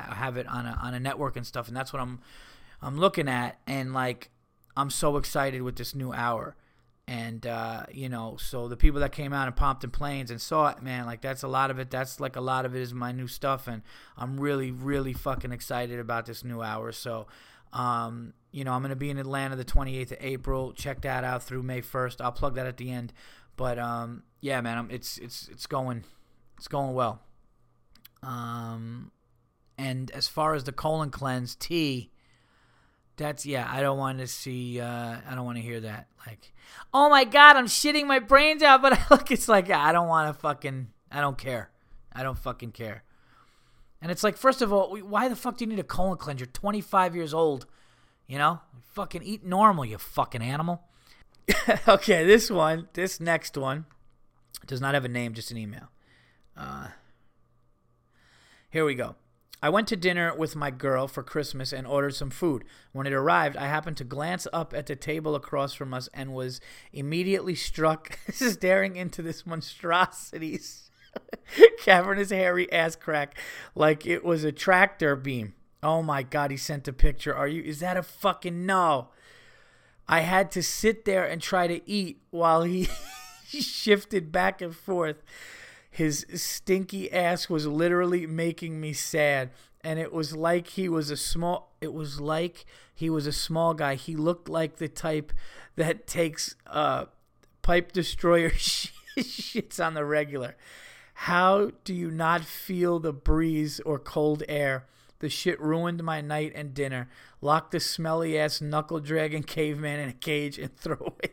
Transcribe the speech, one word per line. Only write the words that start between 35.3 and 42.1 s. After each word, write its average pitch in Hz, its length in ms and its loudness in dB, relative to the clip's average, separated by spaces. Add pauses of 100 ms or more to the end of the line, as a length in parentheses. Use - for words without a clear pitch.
don't 127 120 -6
wanna 120 140 -6
hear 117 200 -8
that. 107 280 -12 (180)
Like, - 260 -20 (400)
"Oh 285 160 8
my 277 160 10
God, 285 320 12
I'm 247 100 2
shitting 294 400 2
my 269 120 4
brains 285 440 6
out," 269 200 10
but 269 100 8
<laughs> 240 60 6
I - 120 2
look, - 200 8
it's - 180 0
like, 196 220 6
I 156 220 4
don't 170 160 4
wanna 156 260 2
fucking, 135 540 -4 (220)
I 143 120 -4
don't 139 160 0
care. 120 320 -6 (420)